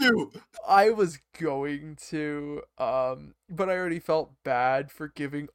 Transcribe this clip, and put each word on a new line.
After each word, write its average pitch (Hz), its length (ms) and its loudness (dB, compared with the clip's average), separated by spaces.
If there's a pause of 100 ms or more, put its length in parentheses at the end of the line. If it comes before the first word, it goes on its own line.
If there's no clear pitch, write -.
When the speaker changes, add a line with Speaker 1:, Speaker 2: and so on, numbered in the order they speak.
Speaker 1:
to! 247 320 4 (360)
Speaker 2:
I 202 220 8
was 190 300 0 (180)
going 147 580 -6 (140)
to, 147 520 -6 (140)
um, 131 580 -2 (140)
but 185 220 -2
I 185 60 0
already 170 240 -2
felt 156 340 -2 (100)
bad 131 480 0
for 151 160 -12
giving 147 460 -8